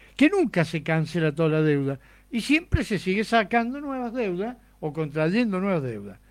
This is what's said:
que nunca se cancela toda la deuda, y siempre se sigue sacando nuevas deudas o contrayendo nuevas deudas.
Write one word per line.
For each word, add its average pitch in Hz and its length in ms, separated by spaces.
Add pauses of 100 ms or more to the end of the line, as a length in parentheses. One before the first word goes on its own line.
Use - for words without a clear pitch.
(180)
que 294 120
nunca 294 360
se 156 180
cancela 160 500
toda 160 140
la 156 140
deuda, 139 360 (320)
y 233 120
siempre 311 420
se 185 160
sigue 190 240
sacando 233 560
nuevas 262 340
deudas 220 440 (240)
o 156 100
contrayendo 160 720
nuevas 190 200
deudas. 104 380 (120)